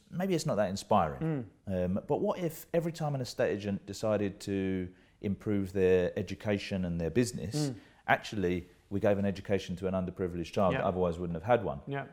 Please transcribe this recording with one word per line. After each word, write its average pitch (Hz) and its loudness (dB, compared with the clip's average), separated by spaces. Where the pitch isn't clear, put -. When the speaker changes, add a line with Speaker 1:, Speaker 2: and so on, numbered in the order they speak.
Speaker 1:
maybe 185 -2
it's 156 -2
not 120 0
that 98 2
inspiring. 104 0
Speaker 2:
Mm. 92 0
Speaker 1:
Um, 90 0
but 120 0
what 202 0
if 170 -4
every 165 0
time 151 -4
an 131 -4
estate 117 0
agent 98 -2
decided 101 0
to 95 -2
improve 101 -2
their 92 4
education 98 -2
and 85 -2
their 82 0
business, 127 0
Speaker 2:
Mm. 120 -6
Speaker 1:
actually 90 0
we 101 -2
gave 101 4
an 101 0
education 95 -2
to 95 -6
an 92 0
underprivileged 87 -4
child 95 4
Speaker 2:
Yeah. 82 0
Speaker 1:
that - 0
otherwise 90 2
wouldn't 85 -4
have 82 -6
had 113 4
one? 73 -4
Speaker 2:
Yeah. 139 -6